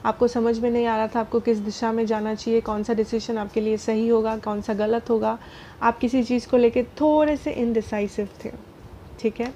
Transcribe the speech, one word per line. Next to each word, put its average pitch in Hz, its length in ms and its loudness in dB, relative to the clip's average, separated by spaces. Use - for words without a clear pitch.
आपको 226 240 2
समझ 233 300 2
में 240 120 0
नहीं 233 160 2
आ 226 100 0
रहा 220 120 0
था 233 120 -2
आपको 226 200 0
किस 226 180 2
दिशा 214 340 -2
में 226 140 0
जाना 214 280 -2
चाहिए, 226 260 2
कौन 214 220 -4
सा 226 120 0
decision 220 440 -2
आपके 208 220 -2
लिए 220 160 0
सही 220 320 0
होगा, 220 300 2
कौन 208 220 -4
सा 214 140 -4
गलत 220 360 0
होगा, 226 280 0
आप 226 160 2
किसी 254 260 2
चीज़ 240 240 -2
को - 80 2
लेके 240 260 4
थोड़े 302 540 2
से 294 160 -6
indecisive 214 760 -2
थे, - 80 -10
ठीक 220 200 -2
है। 247 160 -4